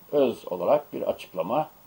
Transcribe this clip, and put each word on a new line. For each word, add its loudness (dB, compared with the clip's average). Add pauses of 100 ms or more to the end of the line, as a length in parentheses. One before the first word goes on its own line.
(120)
öz 2
olarak 0
bir -4
açıklama -4 (180)